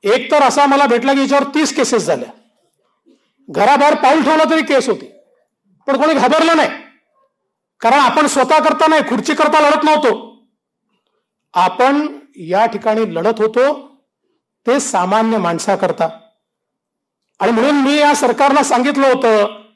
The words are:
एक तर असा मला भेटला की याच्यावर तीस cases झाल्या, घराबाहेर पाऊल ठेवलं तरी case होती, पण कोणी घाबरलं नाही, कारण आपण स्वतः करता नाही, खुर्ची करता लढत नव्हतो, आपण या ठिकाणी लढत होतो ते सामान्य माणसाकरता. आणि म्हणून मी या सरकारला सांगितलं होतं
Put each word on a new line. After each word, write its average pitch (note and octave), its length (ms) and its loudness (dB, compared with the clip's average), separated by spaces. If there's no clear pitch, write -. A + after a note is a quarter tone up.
एक B3+ 280 -2
तर D4 120 4
असा C#4+ 220 2
मला C#4 200 2
भेटला A#3+ 280 0
की C#4 60 0
याच्यावर C#4 240 0
तीस D4 320 -4
cases A#3 280 -2
झाल्या, C3+ 260 -6
घराबाहेर C#4 460 2
पाऊल D4 280 2
ठेवलं D#4 280 2
तरी D#4+ 120 0
case C4 260 -2
होती, - 160 -4
पण C4+ 140 -2
कोणी D#4 120 2
घाबरलं D#4+ 440 2
नाही, C#4+ 120 0
कारण A#3+ 200 2
आपण C#4+ 280 2
स्वतः C#4+ 320 2
करता D#4 280 0
नाही, D#4 140 2
खुर्ची - 320 -4
करता D4+ 360 2
लढत D#4 140 0
नव्हतो, D4+ 520 -2
आपण C4 680 0
या F#3 300 -2
ठिकाणी A3 500 -4
लढत G#3+ 260 -2
होतो B3 460 -2
ते C4 120 0
सामान्य A3 580 -2
माणसाकरता. E3+ 840 -4
आणि G3+ 120 0
म्हणून B3 240 2
मी C#4+ 220 0
या D4 180 2
सरकारला C4+ 480 2
सांगितलं C4+ 440 0
होतं A3 540 0